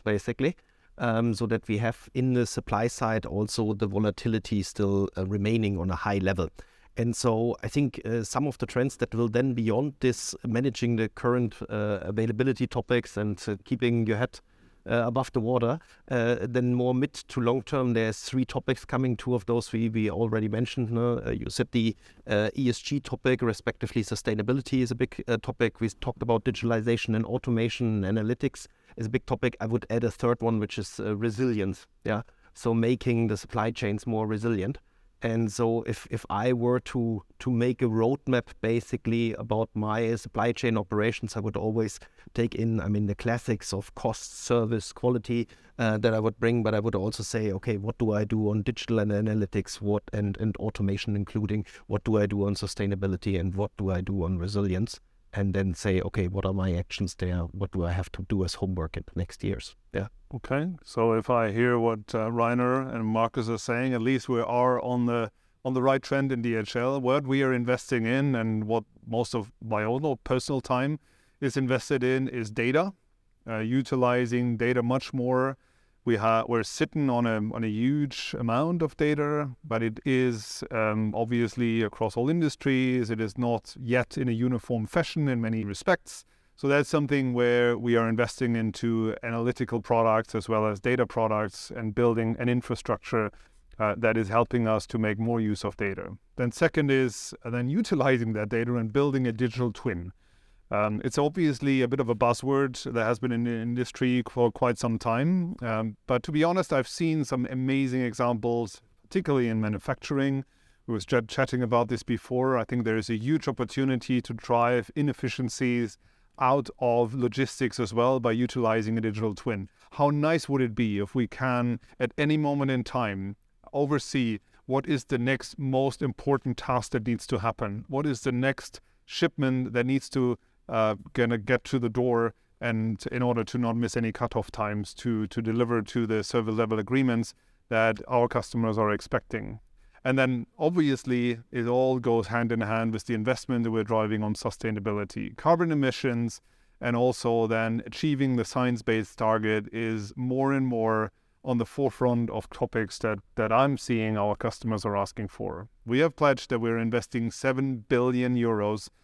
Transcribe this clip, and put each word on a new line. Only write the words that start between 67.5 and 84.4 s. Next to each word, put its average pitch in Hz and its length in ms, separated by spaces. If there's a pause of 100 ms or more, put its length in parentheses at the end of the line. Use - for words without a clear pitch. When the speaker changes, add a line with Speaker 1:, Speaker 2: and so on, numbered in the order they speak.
Speaker 2:
investing 120 520
in 135 300
and 110 300
what 110 180 (240)
most 117 260
of 113 200 (100)
my 107 220
own 131 400
personal 131 340
time 135 400 (400)
is 135 160
invested 131 480
in 131 240
is 120 240
data, 131 400 (560)
uh, 113 120
utilizing 123 960
data 120 260
much 127 300
more, 127 420 (520)
we 120 80
ha-, 113 320
we're 117 160
sitting 147 460
on 120 160
a, 113 100 (180)
on 113 120
a - 20
huge 127 720
amount 143 420
of 156 140
data, 147 540 (160)
but 117 180
it 113 220
is, 127 640
um, 107 420
obviously 117 680
across 107 340
all 123 140
industries. 131 800
It 110 100
is 110 180
not 120 400
yet 123 400
in 127 120
a - 20
uniform 117 540